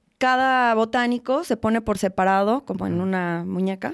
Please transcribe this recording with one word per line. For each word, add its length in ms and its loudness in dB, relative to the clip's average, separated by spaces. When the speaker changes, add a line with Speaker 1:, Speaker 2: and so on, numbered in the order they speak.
Speaker 1:
Cada 540 2
botánico 720 0
se 140 -2
pone 240 0
por 180 -2
separado, 680 2
como 220 -6
en 80 -2
Speaker 2:
Ujú. 80 -2
Speaker 1:
una 420 -2
muñeca, 480 -4